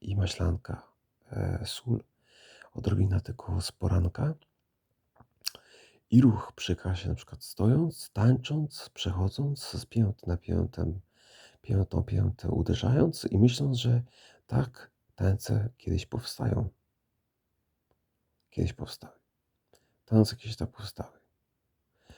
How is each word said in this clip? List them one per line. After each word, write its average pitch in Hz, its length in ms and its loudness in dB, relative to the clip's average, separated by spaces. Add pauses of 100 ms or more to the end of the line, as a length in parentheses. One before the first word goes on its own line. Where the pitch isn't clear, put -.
i 98 160 -6
maślanka, 90 640 -2 (500)
e, 92 340 -4
sól, - 380 -4 (680)
odrobina 95 480 0
tylko - 400 -6
z - 120 -8
poranka. 90 640 0 (1800)
I 117 100 8
ruch 117 360 4
przy - 200 -2
kasie, 92 320 -4
na 85 60 -2
przykład - 300 -12
stojąc, 143 680 0
tańcząc, 127 840 0
przechodząc 98 680 -2
z - 220 -10
pięt 107 400 0
na 87 100 0
piętę, 87 640 -4 (600)
piętą 95 400 0
piętę 95 460 -2
uderzając 139 760 2
i - 140 0
myśląc, 123 400 4
że 120 240 2 (440)
tak - 440 -4 (240)
tańce 101 640 0
kiedyś - 300 -4
powstają. - 600 -4 (1800)
Kiedyś 85 220 -2
powstały. - 460 -14 (880)
Tańce 110 320 4
kiedyś 110 200 -12
tak - 140 -6
powstały. - 480 -16 (1000)